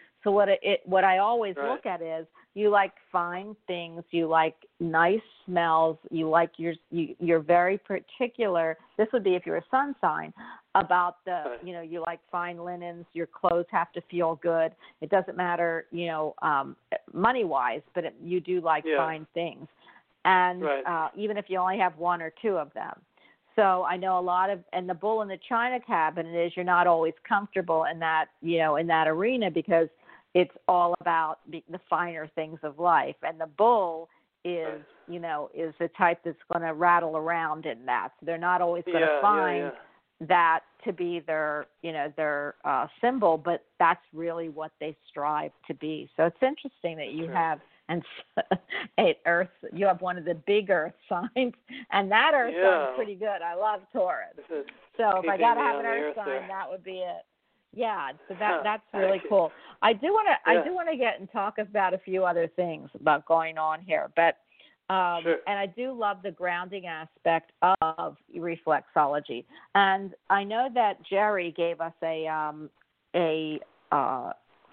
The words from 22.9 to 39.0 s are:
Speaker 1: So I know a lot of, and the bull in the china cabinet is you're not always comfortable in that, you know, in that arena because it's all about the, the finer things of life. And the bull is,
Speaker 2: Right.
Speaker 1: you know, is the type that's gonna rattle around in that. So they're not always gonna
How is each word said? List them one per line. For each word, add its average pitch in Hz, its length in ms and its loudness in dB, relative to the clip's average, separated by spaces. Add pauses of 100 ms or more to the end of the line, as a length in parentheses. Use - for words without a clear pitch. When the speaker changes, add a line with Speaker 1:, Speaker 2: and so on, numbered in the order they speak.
Speaker 1:
So 185 280 4
I 175 120 -2
know 185 220 0
a 180 40 -2
lot 180 280 2
of, 180 220 -6
and 180 160 -4
the 185 60 -2
bull 214 280 -2
in 202 60 -8
the 190 80 -8 (120)
china 247 300 0
cabinet 165 560 -2
is 170 220 -2
you're 180 80 -4
not 175 220 4
always 165 280 4 (140)
comfortable 185 560 0
in 165 160 -4
that, 160 260 0 (140)
you 165 180 0
know, 156 180 2
in 170 120 0
that 160 180 4
arena 196 440 0
because 165 380 2 (460)
it's 180 160 4 (160)
all 175 340 2
about 165 380 0 (100)
the, 160 220 -14
the 180 80 -10 (100)
finer 165 460 -4
things 156 300 -8
of 147 160 -10
life. 151 420 4
And 160 180 -6
the 160 60 -6
bull 170 640 2 (360)
is, 170 220 -4
Speaker 2:
Right. 151 160 -10 (240)
Speaker 1:
you 175 140 -10
know, 151 340 -6
is 160 240 -6
the 170 100 -2
type 175 360 2
that's 170 180 -8 (100)
gonna 165 220 -2
rattle 170 420 4
around 160 500 -4
in 123 200 -8
that. 123 220 -2 (100)
So 147 80 -16
they're 165 120 -4
not 175 220 2
always 175 260 0
gonna 170 140 0